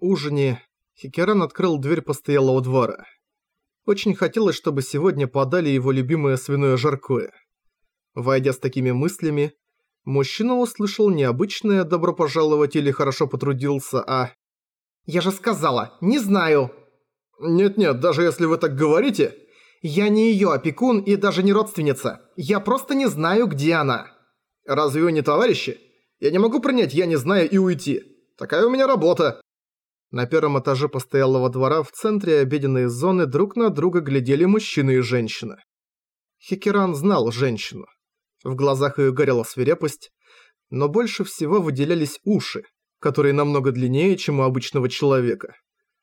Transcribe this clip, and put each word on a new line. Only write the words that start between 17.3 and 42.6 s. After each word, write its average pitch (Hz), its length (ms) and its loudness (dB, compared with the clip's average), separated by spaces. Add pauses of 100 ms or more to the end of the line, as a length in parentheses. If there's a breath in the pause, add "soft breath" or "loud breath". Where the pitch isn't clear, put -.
«Нет-нет, 175 600 2
даже 165 240 2
если 170 200 0
вы 160 140 2
так 151 160 -2
говорите...» 156 640 2 (420 soft breath)
«Я 180 300 0
не 220 200 4
её 196 200 4
опекун 165 480 0
и 202 180 2
даже 196 260 0
не 196 120 4
родственница. 151 800 -2
Я 190 240 -2
просто 247 340 -2
не 269 120 0
знаю, 180 400 0
где 156 300 0
она». 135 320 -2 (580)
«Разве 143 360 0
вы 170 100 2
не 151 100 0
товарищи? 151 580 0 (380)
Я 147 120 0
не 180 80 0
могу 226 220 2
принять 226 320 0
«я 175 140 0
не 165 100 0
знаю» 165 320 2
и 196 80 0
уйти. 175 540 -2 (300)
Такая 165 240 0
у 240 60 2
меня 262 160 2
работа». 170 560 0 (680)
На 123 140 -4
первом 147 340 0
этаже 139 300 0
постоялого 131 640 0
двора 131 320 0
в 139 100 -12
центре 196 460 0
обеденной 135 480 0
зоны 160 400 0
друг 156 280 -2
на 233 140 2
друга 170 320 0
глядели 139 460 0
мужчина 185 460 2
и 127 80 4
женщина. 113 600 -4 (800)
Хикеран 196 520 -2
знал 143 380 2
женщину. 117 520 -4 (580)
В 131 120 -6
глазах 135 440 0
её 135 140 2
горела 127 320 0
свирепость, 143 640 -4 (600 soft breath)
но 139 180 -2
больше 208 360 -2
всего 175 360 -2
выделялись 151 640 -2
уши, 175 380 -2 (360)